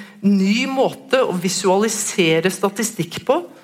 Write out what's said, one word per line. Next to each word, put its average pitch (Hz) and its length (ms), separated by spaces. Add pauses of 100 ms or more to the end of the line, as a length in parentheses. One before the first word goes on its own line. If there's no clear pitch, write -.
(220)
ny 202 440
måte 262 540
å 233 140
visualisere 185 1120
statistikk 196 760
på, 320 200 (200)